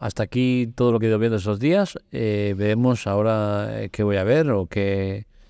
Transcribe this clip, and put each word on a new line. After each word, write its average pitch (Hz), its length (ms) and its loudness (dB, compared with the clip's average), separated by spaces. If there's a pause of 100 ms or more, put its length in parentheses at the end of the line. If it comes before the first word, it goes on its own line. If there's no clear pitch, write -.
hasta 113 240 -4
aquí 123 500 0
todo 123 160 4
lo 113 80 4
que 110 80 0
he - 20 4
ido 107 120 2
viendo 113 160 2
esos 101 240 -2
días. 175 360 2 (140)
Eh, 104 460 0
veremos 110 500 0
ahora, 107 760 0
eh, 98 60 -10
qué - 120 -4
voy 101 140 2
a 95 80 0
ver 143 260 2
o 98 160 0
qué, 98 600 -2 (240)